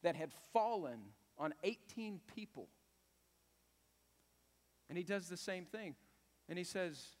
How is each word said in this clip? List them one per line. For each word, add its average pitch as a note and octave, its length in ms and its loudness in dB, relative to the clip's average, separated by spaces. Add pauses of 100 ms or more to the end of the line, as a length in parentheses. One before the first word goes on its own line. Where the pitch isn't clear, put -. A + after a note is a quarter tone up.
that E3+ 120 6
had D#3 180 -4 (200)
fallen D3+ 600 2 (240)
on D3+ 180 2 (100)
eighteen G#3+ 560 0
people. - 480 -10 (2250)
And D#3 80 -2
he F3+ 60 2
does F3+ 260 2
the F3+ 80 -4
same F#3 300 -2
thing. G#3 300 -6 (520)
And E3+ 80 0
he F3+ 80 0
says F3 560 -2